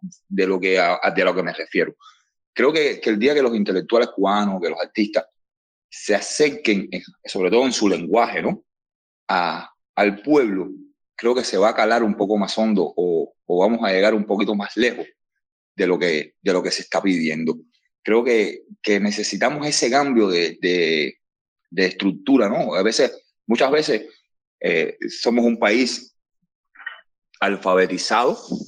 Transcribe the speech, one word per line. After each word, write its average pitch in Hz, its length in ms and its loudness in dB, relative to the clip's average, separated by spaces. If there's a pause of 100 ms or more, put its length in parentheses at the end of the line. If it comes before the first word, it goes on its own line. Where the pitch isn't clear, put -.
(280)
de 95 200 0
lo 95 120 0
que 95 200 2
a, 87 200 2 (160)
de 92 80 2
lo 90 120 2
que 92 80 -2
me 85 100 -6
refiero. - 420 -2 (580)
Creo 131 200 2
que, 143 260 0
que - 120 -2
el 104 80 0
día 139 160 2
que 143 80 4
los 117 120 0
intelectuales 101 540 0
cubanos, 98 500 -2
que 85 100 -4
los 80 120 -6
artistas 104 440 -2 (640)
se - 280 -4
acerquen, 107 760 -2
eh, - 120 -10 (220)
sobre 92 260 -2
todo 120 140 4
en 127 80 -2
su 110 140 0
lenguaje, 87 540 0
¿no? 151 220 -4 (640)
A, 87 420 -2 (260)
al 101 260 0
pueblo, 113 500 2 (440)
creo 120 200 0
que 123 80 0
se 107 140 -4
va 101 120 4
a 117 60 -2
calar 117 280 2
un 104 120 0
poco 104 220 0
más 98 200 -2
hondo 107 380 0
o, 85 380 0 (120)
o 87 140 0
vamos 113 240 2
a 98 80 0
llegar 98 220 4
un 104 120 -2
poquito 104 300 -2
más 101 220 -8
lejos 117 280 -2 (720)
de 92 120 0
lo 90 100 2
que, 80 440 -4
de 92 120 0
lo 90 80 2
que 90 100 -4
se 90 120 -6
está 85 180 -4
pidiendo. 82 560 -2 (440)
Creo 113 220 2
que, 113 400 0 (180)
que 101 180 0
necesitamos 104 680 -2
ese 147 220 0
cambio 127 380 2
de, 87 340 0
de, 80 560 0 (520)
de 92 160 0
estructura, 101 640 2
¿no? 127 260 -2
A 95 80 0
veces, 117 400 0 (240)
muchas 131 240 2
veces, 147 360 0 (520)
eh, 82 380 -2 (120)
somos 120 360 0
un 117 120 2
país 117 580 0 (1200)
alfabetizado, 98 1000 0 (300)